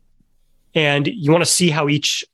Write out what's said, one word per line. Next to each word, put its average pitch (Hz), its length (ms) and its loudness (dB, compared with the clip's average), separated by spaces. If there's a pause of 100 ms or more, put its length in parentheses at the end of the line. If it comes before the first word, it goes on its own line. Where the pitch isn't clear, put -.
(760)
and 143 320 0
you 151 240 -2
wanna 170 140 4
see - 240 2
how 151 180 -2
each 147 460 -4